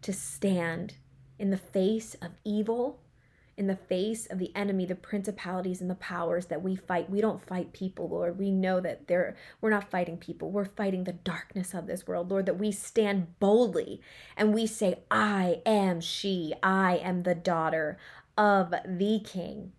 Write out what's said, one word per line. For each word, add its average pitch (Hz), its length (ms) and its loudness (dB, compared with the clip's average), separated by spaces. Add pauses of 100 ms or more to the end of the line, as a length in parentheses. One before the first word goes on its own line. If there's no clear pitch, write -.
to 202 100 -6
stand 175 840 -2 (420)
in 196 100 0
the 196 80 2
face 202 600 0
of 170 160 -12 (120)
evil, 226 580 -2 (540)
in 196 100 -2
the 190 100 0
face 202 480 -2
of 190 140 -8
the 185 180 -4
enemy, 196 300 0
the 185 80 -4
principalities 185 880 -6
and 180 80 -4
the 180 40 -2
powers 175 520 -2
that 165 160 -4
we 190 120 -2
fight. 180 360 -2
We 196 100 0
don't 214 260 0
fight 180 280 -6
people, 185 340 -6
Lord. 175 300 -2
We 196 120 0
know 185 300 2
that - 260 -6
they're, 175 300 0 (240)
we're 220 80 2
not 208 220 0
fighting 175 260 -2
people. 165 340 -8
We're 202 140 0
fighting 190 400 -2
the 185 80 -4
darkness 180 600 -6
of 170 120 -6
this 175 200 -6
world, 180 240 -2
Lord, 196 160 2
that 175 120 0
we 208 140 0
stand 202 680 0
boldly 208 600 4 (340)
and 214 200 4
we 226 120 2
say, 202 440 0
"I 202 560 2
am 196 340 4
she. 180 640 -4
I 190 400 4
am 180 220 -2
the 180 100 2
daughter 160 640 0 (400)
of 196 320 6
the 190 520 0
King 180 560 -10